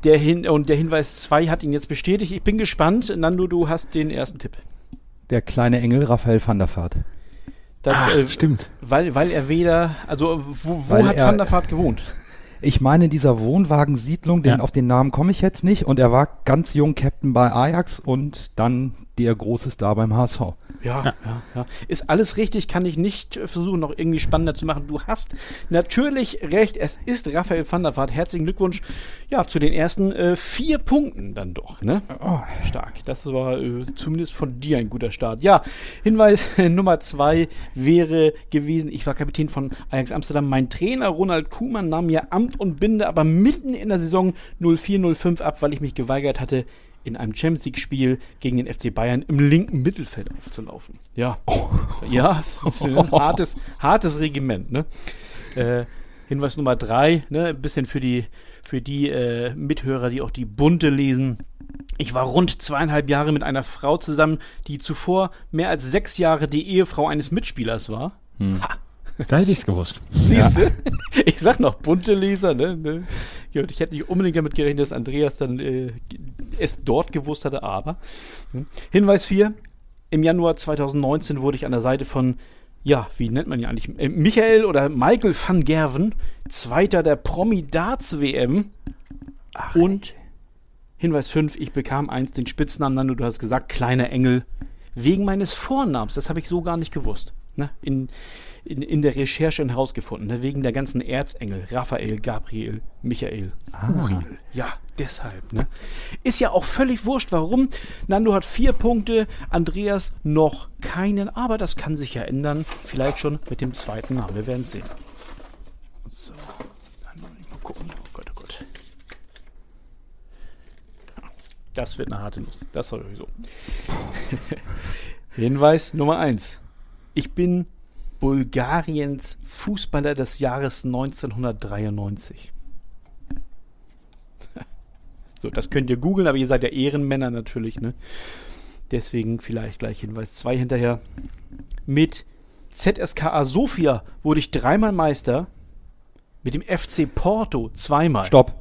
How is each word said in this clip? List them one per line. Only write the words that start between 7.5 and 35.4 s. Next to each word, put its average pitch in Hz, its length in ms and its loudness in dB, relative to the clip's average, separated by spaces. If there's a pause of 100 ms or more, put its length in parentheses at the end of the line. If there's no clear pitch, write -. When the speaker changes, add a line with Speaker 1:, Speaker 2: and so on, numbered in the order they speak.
Speaker 1:
Das, 135 160 2
Speaker 3:
Ach, 131 180 4
Speaker 1:
äh, 139 120 6
Speaker 3:
stimmt. 147 420 2 (120)
Speaker 1:
weil, 139 340 2
weil 165 160 2
er 139 180 0
weder, 165 460 4 (120)
also 156 400 0
wo, 151 280 -4 (120)
wo - 20 -8
Speaker 2:
Weil 208 180 8
Speaker 1:
hat 196 100 4
Speaker 2:
er 135 100 6
Speaker 1:
Van 208 100 8
der 196 140 2
Vaart 180 160 4
gewohnt? 160 340 2 (600)
Speaker 2:
Ich 147 200 4
meine, 151 240 8
in 160 60 6
dieser 135 300 4
Wohnwagensiedlung, 147 1000 4
den, 139 160 6
Speaker 3:
Ja. - 20 4
Speaker 2:
auf 123 120 0
den 127 160 2
Namen 127 240 6
komme 160 200 4
ich 185 100 2
jetzt 190 240 2
nicht. 202 200 4
Und 135 140 4
er 123 120 8
war 135 340 4
ganz 143 280 2
jung 147 220 4
Captain - 380 0
bei 123 180 6
Ajax 160 480 0
und 139 580 -4
dann 123 360 0 (240)
der 117 180 4
Großes 113 420 -4
da 104 160 2
beim 110 200 2
H 123 120 4
S - 120 -4
V. 92 200 -4 (260)
Speaker 1:
Ja, 120 200 -2
Speaker 3:
Ja. 131 100 0 (120)
Speaker 1:
ja, 117 160 -6 (140)
ja. 123 100 -4 (220)
Ist - 220 -6
alles 185 280 2
richtig, - 300 0
kann 180 180 0
ich 165 120 -2
nicht, 190 400 -2
äh, - 100 -6
versuchen, 180 320 -2
noch 151 180 -4
irgendwie 160 220 0
spannender 160 340 2
zu - 120 -6
machen. 147 220 -4
Du 147 140 -6
hast - 320 -6 (360)
natürlich 247 760 0
recht, 208 340 2
es 160 280 -4
ist 240 280 -4
Raphael 165 360 0
van 180 140 0
der 147 140 0
Vaart. 135 140 0
Herzlichen 156 340 -2
Glückwunsch, 185 360 0 (480)
ja, 240 180 2
zu - 120 -2
den 147 140 8
ersten, 175 380 2
äh, 175 240 2
vier 302 420 -2
Punkten 240 560 0
dann 95 200 -8
doch, - 280 -12
ne? 156 200 2 (200)
Speaker 2:
Oh. 170 180 0 (260)
Speaker 1:
Stark. - 400 -4
Das 131 200 -8
war, 131 320 -2
äh, 123 280 -4 (100)
zumindest 160 380 -4
von 127 260 -4
dir 143 180 2
ein 117 120 0
guter 117 220 -4
Start. 113 300 -4